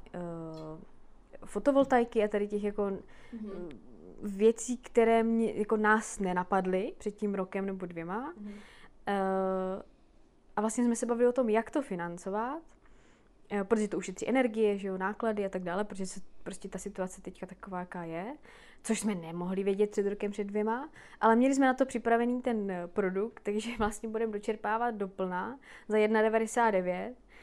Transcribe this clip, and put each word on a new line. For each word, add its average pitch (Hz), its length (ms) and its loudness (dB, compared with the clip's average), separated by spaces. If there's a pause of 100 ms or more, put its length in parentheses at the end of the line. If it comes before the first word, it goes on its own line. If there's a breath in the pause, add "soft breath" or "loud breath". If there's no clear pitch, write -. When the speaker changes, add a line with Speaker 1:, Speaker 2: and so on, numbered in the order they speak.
(140)
Speaker 1:
eh, 175 60 -10 (1300)
fotovoltaiky 240 800 4
a 208 40 2
tady 208 200 0
těch 208 160 -4
jako, 202 280 0 (420 loud breath)
Speaker 2:
Mhm. 190 360 -10 (540)
Speaker 1:
věcí, 220 540 2
které 226 460 4
mě, 226 300 2
jako 214 240 0
nás 214 420 4
nenapadly 185 800 0
před 208 140 -6
tím 208 240 -2
rokem 190 300 -4
nebo 190 200 -6
dvěma. 175 520 -6
Speaker 2:
Mhm. 208 140 -12 (560 loud breath)
Speaker 1:
Eh, 190 760 0 (720)
a 208 60 0
vlastně 226 240 2
jsme 233 100 4
se 233 100 -2
bavili 240 220 4
o 247 40 6
tom, 247 180 2
jak 220 220 2
to 302 100 0
financovat, 196 800 -6 (920 soft breath)
eh, 202 120 -2
protože 214 240 2
to 165 100 -2
ušetří - 320 -6
energie, 220 480 2
že 196 100 -6
jo, 190 100 -4
náklady 208 480 -2
a 196 40 -2
tak 185 140 -6
dále, 180 200 -2
protože 196 220 -6
se, - 140 -10 (240)
prostě 190 260 -10
ta 190 100 -8
situace 190 420 -6
teďka 185 240 -12
taková, 185 340 -10
jaká 180 240 -10
je, 165 220 -6 (580 loud breath)
což 220 160 0
jsme 202 160 -2
nemohli 180 480 -4
vědět 196 260 2
před 202 180 0
rokem, 208 240 -2
před 208 120 -6
dvěma, 214 460 -2 (320 loud breath)
ale 226 140 8
měli 262 200 6
jsme 269 100 6
na 254 80 6
to 262 120 2
připravený 240 560 2
ten, 214 300 -2
eh, 175 160 -6
produkt, 190 560 -2
takže 214 260 -2
<laughs> 233 100 -8
vlastně 214 300 -2
budeme 220 240 -2
dočerpávat 214 640 -2
doplna 196 640 -4 (280 loud breath)
za 214 100 2
jedna 214 240 6
devadesát 226 500 4
devět. 185 440 -2 (280 loud breath)